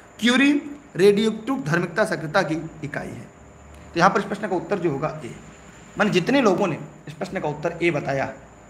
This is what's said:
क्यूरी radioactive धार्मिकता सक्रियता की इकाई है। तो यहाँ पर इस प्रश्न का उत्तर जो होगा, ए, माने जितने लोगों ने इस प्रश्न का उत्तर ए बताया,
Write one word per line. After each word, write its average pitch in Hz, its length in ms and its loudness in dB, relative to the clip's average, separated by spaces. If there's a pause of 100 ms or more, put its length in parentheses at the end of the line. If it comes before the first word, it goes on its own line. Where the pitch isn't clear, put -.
(180)
क्यूरी 254 340 4 (440)
radioactive 220 680 4
धार्मिकता 180 400 0
सक्रियता 160 380 0
की 160 120 -2 (300)
इकाई - 240 -8
है। 117 200 -14 (680)
तो 175 40 -2
यहाँ 180 120 8
पर 214 100 0
इस 196 60 -2
प्रश्न 208 220 -6
का 185 80 -2
उत्तर 185 220 -2
जो 170 120 -2
होगा, 147 340 -4
ए, 107 100 -12 (640)
माने 202 120 2
जितने 180 300 2
लोगों 202 260 2
ने 147 120 -2 (300)
इस 151 60 -14
प्रश्न 190 260 -8
का 151 80 -4
उत्तर 165 340 -6
ए 170 80 2
बताया, 139 420 -2 (380)